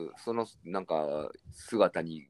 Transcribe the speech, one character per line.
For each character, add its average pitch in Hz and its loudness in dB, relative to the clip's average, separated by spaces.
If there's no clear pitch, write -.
そ 117 -4
の、 113 0
な 92 -2
ん 92 -6
か、 76 0
姿 - 2
に 80 -8